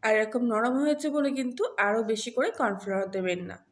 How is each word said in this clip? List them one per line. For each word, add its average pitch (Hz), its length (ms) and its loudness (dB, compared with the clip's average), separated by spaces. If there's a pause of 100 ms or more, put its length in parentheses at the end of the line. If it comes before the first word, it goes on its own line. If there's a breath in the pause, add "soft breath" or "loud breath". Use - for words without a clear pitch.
আর 220 120 4
এরকম 214 320 2
নরম 233 300 2
হয়েছে 294 340 2
বলে 285 220 2
কিন্তু 262 300 -2 (160)
আরও 208 260 2
বেশি 214 260 -2
করে 262 220 0
কর্নফ্লাওয়ার 196 580 -2
দেবেন 185 360 -2
না। - 100 -14 (160)